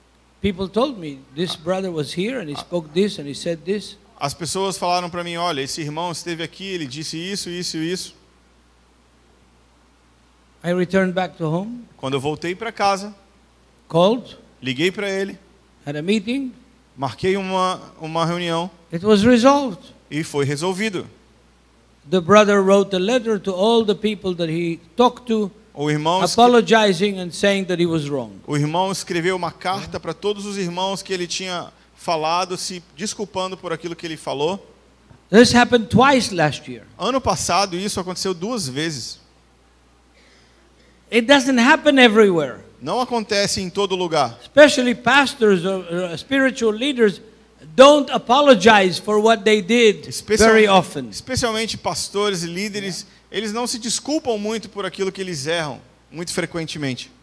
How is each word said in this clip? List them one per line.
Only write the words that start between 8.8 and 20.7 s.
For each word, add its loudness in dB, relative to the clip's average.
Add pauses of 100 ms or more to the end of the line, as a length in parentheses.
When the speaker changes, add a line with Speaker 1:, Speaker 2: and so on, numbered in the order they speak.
Speaker 1:
I -2
returned 0
back -4
to -6
home, -4 (120)
Speaker 2:
Quando -6
eu -2
voltei -6
pra -10
casa, -2 (720)
Speaker 1:
called, 0 (240)
Speaker 2:
liguei -2
pra -6
ele, -6 (480)
Speaker 1:
had -8
a -6
meeting. -2 (440)
Speaker 2:
marquei -4
uma, -4 (200)
uma -4
reunião. -4 (240)
Speaker 1:
It -6
was 6
resolved. 4 (320)
Speaker 2:
E -4
foi -2
resolvido. -4 (1040)